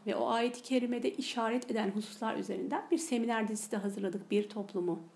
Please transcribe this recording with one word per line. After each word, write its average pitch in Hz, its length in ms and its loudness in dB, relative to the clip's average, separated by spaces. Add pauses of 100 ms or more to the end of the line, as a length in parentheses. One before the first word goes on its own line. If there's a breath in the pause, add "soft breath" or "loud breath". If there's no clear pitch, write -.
ve - 80 2
o 233 120 2
ayet-i 240 340 2
kerimede 247 500 2
işaret 240 600 0
eden 214 200 0
hususlar 214 440 -2
üzerinden 202 560 -2
bir 339 60 6
seminer 226 500 2
dizisi 214 240 -4
de 220 60 0
hazırladık, 196 540 -2
bir 208 180 4
toplumu. 175 500 0 (160)